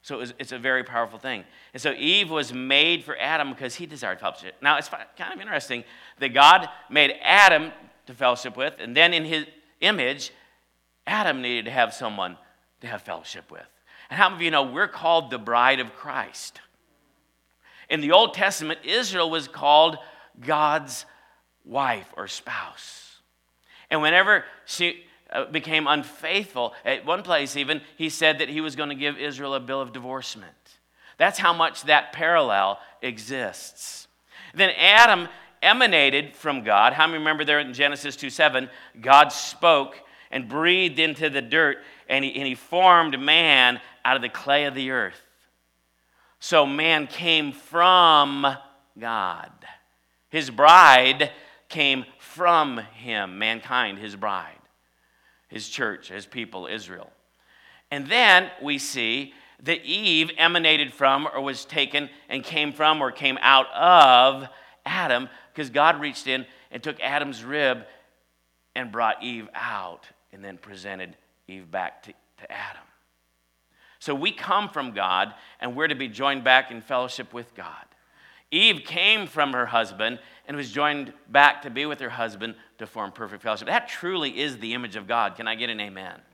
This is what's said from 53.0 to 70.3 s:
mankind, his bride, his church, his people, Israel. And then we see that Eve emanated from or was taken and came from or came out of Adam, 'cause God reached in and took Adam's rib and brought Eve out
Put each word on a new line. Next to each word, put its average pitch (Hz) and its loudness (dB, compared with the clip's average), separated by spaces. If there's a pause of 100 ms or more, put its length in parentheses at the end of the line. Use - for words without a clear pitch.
mankind, 110 -4
his 101 -14
bride, 98 -8 (920)
his - -14
church, 110 -8
his 98 -14
people, 95 -12
Israel. 92 -14 (800)
And 139 -8
then 190 4 (120)
we 143 -4
see 131 -6 (300)
that 165 -4
Eve 170 0
emanated 160 2
from 139 0
or 135 -6
was 135 -8
taken 147 -4 (200)
and 135 -8
came 151 -6
from 151 0
or 127 -2
came 135 -4
out 135 6
of 135 6 (380)
Adam, 139 -4 (240)
'cause 147 -10
God 147 2
reached 143 -10
in 131 -4 (260)
and 123 -14
took 151 -10
Adam's 139 -6
rib 131 -2 (920)
and 123 -8
brought 113 -2
Eve 113 -12
out 95 -10 (240)